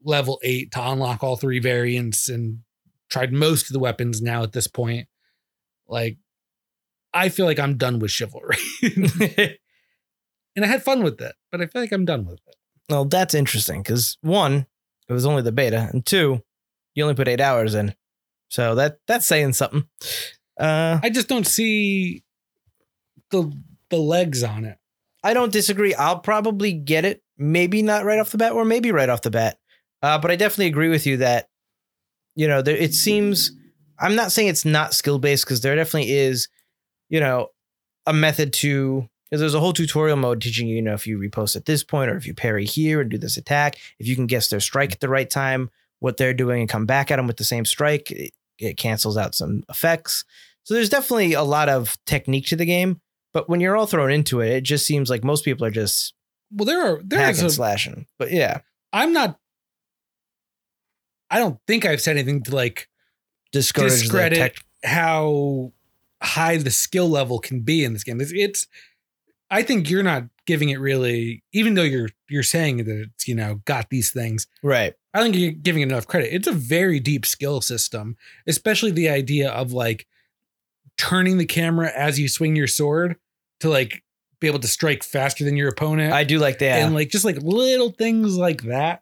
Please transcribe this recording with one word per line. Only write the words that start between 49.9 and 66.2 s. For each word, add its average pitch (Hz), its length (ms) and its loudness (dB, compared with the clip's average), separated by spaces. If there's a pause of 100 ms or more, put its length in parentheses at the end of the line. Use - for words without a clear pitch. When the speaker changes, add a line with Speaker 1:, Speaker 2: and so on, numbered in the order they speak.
Speaker 2:
So - 100 -6
there's 226 140 2
definitely 233 460 2
a 147 80 2
lot 147 260 2
of 127 380 0
technique 135 400 -2
to 165 100 0
the 170 80 -2
game, 180 360 2 (340)
but 156 140 -2
when 175 120 2
you're 190 160 2
all 214 100 2
thrown 147 260 2
into 147 280 2
it, 113 120 0
it 131 100 0
just 143 240 0
seems 139 240 0
like 113 140 -2
most 147 200 0
people 123 220 0
are 110 40 0
just 107 440 -2 (360)
Speaker 1:
Well, 208 160 -4
there 339 140 0
are, 175 240 0
there 202 160 -2
Speaker 2:
hacking, 269 160 2
Speaker 1:
is 165 60 0
a 170 80 2
Speaker 2:
slashing. 110 560 -2 (120)
But 123 140 -4
yeah. 151 280 0 (320)
Speaker 1:
I'm 277 200 2
not, 254 260 0 (1900)
I 202 80 2
don't 175 280 0
think 220 180 2
I've 156 160 0
said 156 160 0
anything 139 280 0
to, 127 100 -6
like, 123 340 -2 (640)
Speaker 2:
Discourage 135 400 2
the 123 80 4
Speaker 1:
discredit 165 380 2
Speaker 2:
tech- - 260 -2 (200)
Speaker 1:
how 147 880 0 (500)